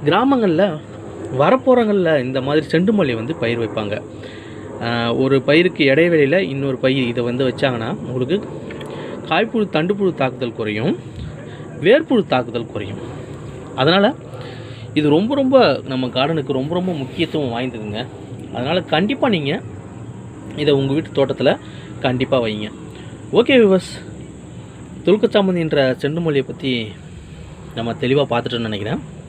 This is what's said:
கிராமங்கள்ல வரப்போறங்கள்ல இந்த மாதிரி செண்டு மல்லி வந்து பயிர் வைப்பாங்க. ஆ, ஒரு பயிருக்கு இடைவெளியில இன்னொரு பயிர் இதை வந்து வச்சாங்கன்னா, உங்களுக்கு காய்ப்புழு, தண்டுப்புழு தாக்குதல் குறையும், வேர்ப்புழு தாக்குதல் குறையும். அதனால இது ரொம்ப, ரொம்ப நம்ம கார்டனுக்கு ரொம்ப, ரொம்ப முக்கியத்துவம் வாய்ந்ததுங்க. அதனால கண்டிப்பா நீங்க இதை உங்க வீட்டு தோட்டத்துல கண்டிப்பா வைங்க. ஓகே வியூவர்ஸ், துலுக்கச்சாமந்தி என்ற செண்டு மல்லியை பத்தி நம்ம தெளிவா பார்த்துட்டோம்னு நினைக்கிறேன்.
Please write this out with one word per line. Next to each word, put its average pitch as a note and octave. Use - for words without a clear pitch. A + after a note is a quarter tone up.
கிராமங்கள்ல F#3+
வரப்போறங்கள்ல G3+
இந்த C3
மாதிரி D3
செண்டு F#3
மல்லி D#3+
வந்து A2+
பயிர் A#2
வைப்பாங்க. G#2
ஆ, A#2
ஒரு C3
பயிருக்கு E3
இடைவெளியில D3+
இன்னொரு C#3
பயிர் C3
இதை A#2+
வந்து B2+
வச்சாங்கன்னா, B2
உங்களுக்கு B2+
காய்ப்புழு, G#3+
தண்டுப்புழு F#3
தாக்குதல் B2+
குறையும், A2+
வேர்ப்புழு B3
தாக்குதல் A#2+
குறையும். G2+
அதனால F3+
இது D3+
ரொம்ப, G3+
ரொம்ப B3+
நம்ம C3
கார்டனுக்கு C#3+
ரொம்ப, C#3
ரொம்ப F3+
முக்கியத்துவம் D3
வாய்ந்ததுங்க. A#2
அதனால C#3+
கண்டிப்பா G#3+
நீங்க E3
இதை D3+
உங்க C3+
வீட்டு D#3
தோட்டத்துல C#3
கண்டிப்பா B2+
வைங்க. G#2+
ஓகே B3
வியூவர்ஸ், F#3+
துலுக்கச்சாமந்தி G3+
என்ற D3
செண்டு D3+
மல்லியை D3
பத்தி A#2+
நம்ம A2+
தெளிவா C3+
பார்த்துட்டோம்னு A#2+
நினைக்கிறேன். A2